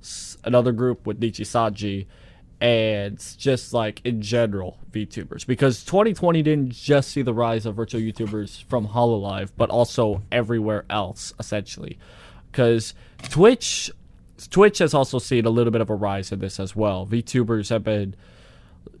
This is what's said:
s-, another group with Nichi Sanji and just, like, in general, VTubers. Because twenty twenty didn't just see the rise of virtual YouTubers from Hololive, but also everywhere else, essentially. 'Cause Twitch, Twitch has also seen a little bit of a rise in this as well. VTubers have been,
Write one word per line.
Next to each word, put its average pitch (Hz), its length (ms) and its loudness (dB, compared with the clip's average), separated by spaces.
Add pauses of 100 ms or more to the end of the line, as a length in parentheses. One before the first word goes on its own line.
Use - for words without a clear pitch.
s-, - 440 -14
another 120 280 4
group 120 340 -2
with 104 140 -6
Nichi 110 260 -4
Sanji 101 600 -2 (540)
and 110 580 2 (180)
just, 131 380 -2
like, 110 300 -2
in 117 180 -2
general, 101 560 -2 (120)
VTubers. - 560 -8
Because 127 380 2
twenty 202 300 2
twenty 170 260 2
didn't 147 300 2
just 139 400 0
see 139 100 -4
the 120 140 0
rise 117 320 0
of 107 100 -6
virtual 113 240 -4
YouTubers 107 640 -6
from 110 240 -2
Hololive, 101 680 0
but 117 140 2
also 107 520 2 (100)
everywhere 110 560 0
else, 98 500 -6
essentially. - 600 -8 (540)
'Cause 117 420 4 (340)
Twitch, - 640 4 (600)
Twitch 202 280 6
has 156 160 2
also 135 240 2
seen 117 260 0
a 113 60 2
little 117 220 4
bit 113 100 2
of 101 80 -2
a 107 40 0
rise 98 380 -4
in 101 60 -6
this 95 200 -8
as 95 160 -6
well. 98 320 -2
VTubers 113 640 0
have 110 140 0
been, 101 300 -2 (840)